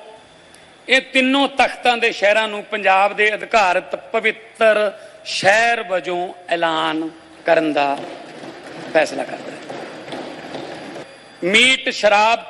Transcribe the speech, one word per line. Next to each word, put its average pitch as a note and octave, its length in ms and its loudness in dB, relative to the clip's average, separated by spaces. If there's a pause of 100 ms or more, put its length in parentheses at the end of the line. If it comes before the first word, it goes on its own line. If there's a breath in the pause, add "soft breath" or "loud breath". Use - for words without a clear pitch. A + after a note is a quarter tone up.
(880 loud breath)
ਇਹ C4 120 4
ਤਿੰਨੋਂ C4 480 2
ਤਖਤਾਂ B3 480 0
ਦੇ A3+ 160 0
ਸ਼ਹਿਰਾਂ G#3+ 360 2
ਨੂੰ G#3 160 -8
ਪੰਜਾਬ G3 520 2
ਦੇ G#3 180 2
ਅਧਿਕਾਰਤ F#3 640 0
ਪਵਿੱਤਰ G#3+ 960 0 (320 loud breath)
ਸ਼ਹਿਰ A3+ 580 2
ਵਜੋਂ F3+ 520 -4 (140)
ਐਲਾਨ D#3+ 640 -2 (340)
ਕਰਨ D#3+ 280 2
ਦਾ C#3+ 260 0 (920)
ਫੈਸਲਾ C#3 320 0
ਕਰਦਾ - 260 -12
ਹੈ। - 60 -14 (1900)
ਮੀਟ, B3 460 2
ਸ਼ਰਾਬ, G#3+ 480 4 (120)